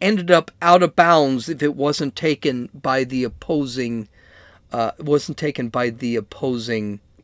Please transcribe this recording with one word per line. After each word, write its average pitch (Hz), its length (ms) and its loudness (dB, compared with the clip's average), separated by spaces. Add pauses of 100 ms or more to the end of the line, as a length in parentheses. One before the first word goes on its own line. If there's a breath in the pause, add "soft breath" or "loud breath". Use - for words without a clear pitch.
ended 185 300 0
up 170 200 4 (120)
out 175 200 6
of 170 140 0
bounds 151 520 4
if 151 140 -6
it 147 120 0
wasn't 143 420 -2
taken 143 560 -2
by 131 320 -2
the 127 200 -4
opposing, 120 840 -4 (640 soft breath)
uh, 117 260 -2
wasn't 147 380 -2
taken 135 320 -6
by 123 220 -2
the 117 260 -4
opposing 110 840 -6 (240)